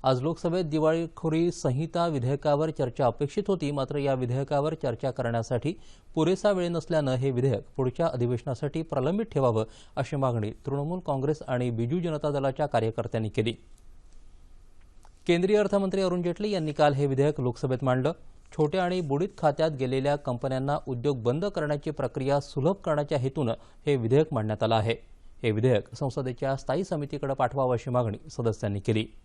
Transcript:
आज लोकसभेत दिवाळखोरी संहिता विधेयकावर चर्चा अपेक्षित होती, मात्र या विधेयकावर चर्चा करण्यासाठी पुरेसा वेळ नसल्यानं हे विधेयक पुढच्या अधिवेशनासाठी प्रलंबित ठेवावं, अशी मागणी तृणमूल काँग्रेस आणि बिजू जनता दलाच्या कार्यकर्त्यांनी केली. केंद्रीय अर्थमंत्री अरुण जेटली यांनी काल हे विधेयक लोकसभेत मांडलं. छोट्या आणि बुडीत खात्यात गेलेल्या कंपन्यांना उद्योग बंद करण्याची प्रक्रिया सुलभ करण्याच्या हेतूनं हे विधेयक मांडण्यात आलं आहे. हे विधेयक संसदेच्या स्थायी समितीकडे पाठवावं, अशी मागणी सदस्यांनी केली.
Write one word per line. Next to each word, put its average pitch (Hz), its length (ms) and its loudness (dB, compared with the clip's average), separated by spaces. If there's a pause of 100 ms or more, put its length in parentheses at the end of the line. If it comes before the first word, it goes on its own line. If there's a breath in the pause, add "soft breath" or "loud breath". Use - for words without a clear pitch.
आज 131 180 4
लोकसभेत 170 420 0
दिवाळखोरी 160 880 0
संहिता 160 540 0
विधेयकावर 147 640 0
चर्चा 135 360 0
अपेक्षित 143 420 0
होती, 180 220 0
मात्र 139 260 -4
या 139 180 2
विधेयकावर 139 600 0
चर्चा 131 360 -4
करण्यासाठी 117 640 -2 (400 soft breath)
पुरेसा 185 360 2
वेळ 180 180 0
नसल्यानं 156 440 0
हे 131 180 0
विधेयक 127 300 2 (160)
पुढच्या 135 300 0
अधिवेशनासाठी 127 760 -2
प्रलंबित 160 440 0
ठेवावं, 117 380 2 (320 loud breath)
अशी 139 200 -2
मागणी 117 340 0
तृणमूल 143 480 -4
काँग्रेस 147 500 -2
आणि 123 220 0
बिजू 120 300 -2
जनता 156 300 -2
दलाच्या 139 360 0
कार्यकर्त्यांनी 110 640 0
केली. 113 240 0 (1700)
केंद्रीय 190 320 4
अर्थमंत्री 196 440 2
अरुण 180 200 0
जेटली 175 280 -2
यांनी 160 220 -2
काल 147 200 4
हे 139 140 2
विधेयक 139 340 2
लोकसभेत 127 440 -2
मांडलं. 131 280 2 (400)
छोट्या 160 320 2
आणि 180 160 0
बुडीत 147 280 0 (100)
खात्यात 156 320 2
गेलेल्या 135 460 0
कंपन्यांना 135 600 -2 (100)
उद्योग 127 340 0
बंद 135 220 2
करण्याची 151 460 -2
प्रक्रिया 139 500 0
सुलभ 147 340 0
करण्याच्या 147 440 0
हेतूनं 127 340 0 (340 soft breath)
हे 143 100 4
विधेयक 127 360 4
मांडण्यात 107 300 -2
आलं 113 120 4
आहे. 110 220 2 (460)
हे 117 80 2
विधेयक 107 440 2
संसदेच्या 135 640 -4
स्थायी 151 280 -2
समितीकडे 147 500 -4
पाठवावं, 127 380 2
अशी 120 180 -2
मागणी 120 280 0 (120)
सदस्यांनी 104 500 -2
केली. 110 260 2 (180)